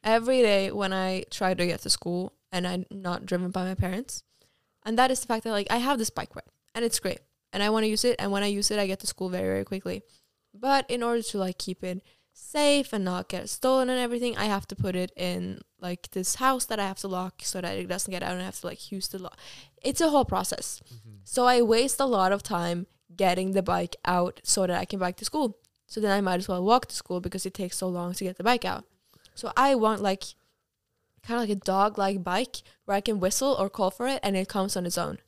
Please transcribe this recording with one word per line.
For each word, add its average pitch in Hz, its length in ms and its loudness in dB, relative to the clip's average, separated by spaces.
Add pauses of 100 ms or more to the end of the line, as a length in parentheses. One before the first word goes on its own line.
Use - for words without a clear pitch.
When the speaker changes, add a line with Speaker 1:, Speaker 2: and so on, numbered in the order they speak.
Speaker 1:
every 233 380 4
day 196 300 6
when 196 220 -2
I 185 380 -2
try 190 220 0
to 180 120 0
get 175 160 -2
to - 80 -8
school 175 440 -2 (180)
and 180 160 -2
I'm 180 240 -4
not 185 340 -6
driven 180 260 -2
by 185 140 -2
my 185 100 -4
parents. 185 480 -4 (640)
And 226 120 0
that 254 140 6
is 254 100 0
the - 60 -10
fact 226 180 -2
that, 226 60 -2
like, 208 180 -2
I 233 80 2
have 254 200 2
this 220 120 0
bike - 260 -8
ride - 140 -16 (260)
and 233 100 -2
it's 233 140 0
great. - 200 -4 (320)
And 196 100 -2
I 208 80 2
wanna 220 180 2
use 214 160 0
it. 247 160 4
And 196 120 -2
when 196 120 0
I 208 40 0
use 202 240 0
it, 214 80 0
I 202 80 2
get 190 140 -4
to - 60 -6
school 190 220 -6
very, 185 180 -2
very 190 180 0
quickly. 190 380 -6 (500)
But 269 360 0
in 240 140 -2
order 233 180 0
to, - 160 -6
like, 185 200 -4
keep - 260 -8
it 185 180 -6 (320)
safe 285 600 2
and 202 120 0
not 180 240 -4
get - 200 -6
stolen 262 400 2
and 254 100 0
everything, 240 380 -2
I 208 80 0
have 202 220 -2
to 196 80 -10
put 185 200 -2
it 180 200 -2
in, 180 460 -6 (180)
like, 180 320 -10
this 185 240 -2
house 262 300 2
that 220 140 -4
I 196 80 0
have 190 120 -6
to - 80 -6
lock 185 360 -6
so - 180 -4
that 180 160 -4
it 185 100 -6
doesn't 175 240 -4
get 175 120 -6
out 180 80 -2
and 180 100 -4
I 185 40 -6
have 190 160 -10
to, 175 60 -8
like, - 240 -12
use 190 160 -6
the 190 120 -8
lock. - 180 -14 (460)
It's - 180 0
a 330 80 6
whole 277 160 6
process. - 560 -4 (100)
Speaker 2:
Mm-hmm. 110 340 -20
Speaker 1:
So 247 200 2
I 247 160 8
waste 233 380 4
a 269 60 4
lot 196 260 4
of 202 100 0
time 175 460 -2 (280)
getting 190 360 2
the 190 100 4
bike 180 420 0
out 180 400 2
so - 220 2
that 180 140 0
I 185 60 -2
can 202 120 -6
bike 185 200 -2
to - 80 -12
school. 269 340 0 (260)
So - 160 -6
then 208 100 2
I 202 100 4
might 185 180 2
as 202 80 -8
well 180 160 -2
walk 233 240 4
to - 80 -12
school 180 260 -6
because 185 240 -6
it 190 80 -8
takes 180 240 -6
so 185 100 -4
long 175 280 -4
to - 80 -6
get 185 140 -4
the 185 60 -8
bike 233 220 2
out. - 180 -4 (520)
So - 200 -8
I 269 200 6
want, 214 260 2
like, 196 220 0 (1000)
kinda 233 200 -4
like 214 100 -2
a 202 40 2
dog-like 196 680 2
bike 190 400 -2 (220)
where 196 120 0
I 208 40 2
can 214 180 0
whistle 202 340 2
or 190 160 0
call 190 220 0
for 240 160 -4
it 269 160 -2
and 196 120 0
it 190 140 0
comes 196 260 -2
on 180 120 -2
its 175 100 -2
own. 165 300 -4